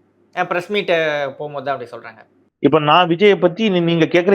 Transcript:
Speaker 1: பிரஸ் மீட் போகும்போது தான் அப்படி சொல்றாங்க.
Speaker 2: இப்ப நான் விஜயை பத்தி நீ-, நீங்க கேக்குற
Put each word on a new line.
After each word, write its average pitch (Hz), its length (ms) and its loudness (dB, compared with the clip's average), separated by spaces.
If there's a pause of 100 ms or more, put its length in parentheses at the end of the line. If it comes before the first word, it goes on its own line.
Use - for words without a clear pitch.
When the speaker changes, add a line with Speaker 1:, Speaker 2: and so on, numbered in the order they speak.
(360)
Speaker 1:
பிரஸ் 175 340 -6
மீட் 190 240 -2 (400)
போகும்போது 143 320 -12
தான் 139 100 -4
அப்படி 120 140 -14
சொல்றாங்க. 113 320 -20 (400)
Speaker 2:
இப்ப 139 160 2
நான் 156 300 4
விஜயை 190 320 2
பத்தி 175 280 0
நீ-, 180 140 0
நீங்க 170 220 2
கேக்குற 175 300 2